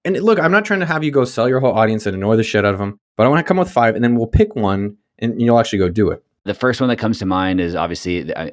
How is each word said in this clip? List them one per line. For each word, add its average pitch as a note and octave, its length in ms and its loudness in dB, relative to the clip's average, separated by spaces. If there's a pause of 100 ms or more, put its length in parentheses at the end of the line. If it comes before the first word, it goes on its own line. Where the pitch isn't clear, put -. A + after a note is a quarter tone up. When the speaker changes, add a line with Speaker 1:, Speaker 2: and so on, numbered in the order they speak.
Speaker 1:
And F#3 160 -2
look, G#3+ 180 2
I'm E3 140 0
not G#3 120 2
trying G3+ 160 -2
to F3 60 -2
have D#3 180 -2
you D3 60 0
go C#3 140 2
sell A#2 240 -2
your B2+ 120 0
whole B2 140 2
audience A2 320 0
and G2 100 -4
annoy G2+ 200 2
the A2+ 60 4
shit G#2 220 0
out G2+ 100 2
of F#2+ 60 -4
'em, G2+ 180 -6 (180)
but A2 100 4
I - 20 6
wanna D#3 140 2
come F#3 160 0
up F3+ 80 2
with - 60 -14
five A#2 220 2
and A#2 80 -4
then A#2+ 140 2
we'll A2+ 100 0
pick A2 300 2
one G2+ 400 -2 (220)
and A#2 220 -4
you'll A#2 180 4
actually A2 220 0
go F2+ 80 2
do F#2 220 0
it. - 120 -8 (240)
Speaker 2:
The G2+ 80 -4
first B2+ 260 -2
one B2+ 80 0
that A#2+ 100 0
comes A2+ 200 -2
to F#2+ 80 -6
mind F#2 340 0
is F2 140 -2
obviously E2+ 480 -4
the, D2+ 160 -8
uh, E2 140 -8